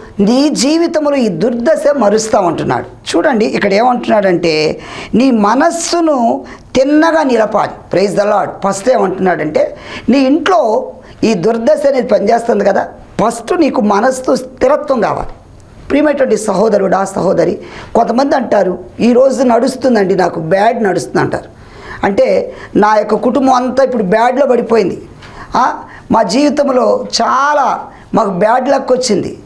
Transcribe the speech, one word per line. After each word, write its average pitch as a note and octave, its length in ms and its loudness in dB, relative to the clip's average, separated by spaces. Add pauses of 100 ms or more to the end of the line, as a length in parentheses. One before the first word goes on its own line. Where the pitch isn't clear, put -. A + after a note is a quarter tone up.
(200)
నీ B3 280 4
జీవితంలో D4 680 0
ఈ A#3+ 120 0
దుర్దశ A#3 680 0
మరుస్తామంటున్నాడు." G3 1200 -2
చూడండి, C#4 300 2
ఇక్కడ G3 280 -2
ఏమంటున్నాడంటే, F3+ 1080 0 (340)
నీ B3+ 160 4
మనస్సును C4+ 1120 0 (300)
తిన్నగా D4+ 480 2
నిలపాలి. G#3+ 480 0 (240)
Praise F#3 260 0
the G3+ 120 0
Lord. F#3 160 0 (160)
ఫస్ట్ G3 260 -2
ఏమంటున్నాడంటే, F3+ 840 0 (320)
నీ C4 100 4
ఇంట్లో C#4 720 0 (320)
ఈ A3 100 2
దుర్దశ A3+ 520 0
అనేది C4+ 200 0
పనిచేస్తుంది G#3 580 0
కదా, G3 240 0 (360)
ఫస్ట్ B3 360 -2
నీకు C4+ 200 0
మనస్సు C4 540 0
స్థిరత్వం C4+ 640 -2
కావాలి. D#3+ 280 -4 (640)
ప్రియమైనటువంటి C#4+ 460 0
సహోదరుడా, F#3+ 680 0
సహోదరి, F3 540 -2 (360)
కొంతమంది C#4 420 0
అంటారు, G3 420 0 (220)
"ఈ A#3 120 4
రోజు B3 300 4
నడుస్తుందండి, A#3 720 2
నాకు F3 260 0
బ్యాడ్ G3+ 440 0
నడుస్తుంది" F3 360 -2
అంటారు. C3+ 400 -6 (440)
అంటే, G3+ 480 0 (240)
"నా G#3 200 4
యొక్క G#3+ 180 0
కుటుంబం B3+ 380 2
అంతా B3+ 320 2
ఇప్పుడు B3 180 -2
బ్యాడ్లో A#3+ 440 2
పడిపోయింది, A3+ 560 0 (540)
ఆ, C4+ 180 0 (380)
మా A3 100 4
జీవితంలో B3 840 0 (160)
చాలా B3+ 580 0 (340)
మాకు G#3 160 0
బ్యాడ్ G#3+ 380 0
లక్ C4+ 240 0
వచ్చింది, G3 540 -2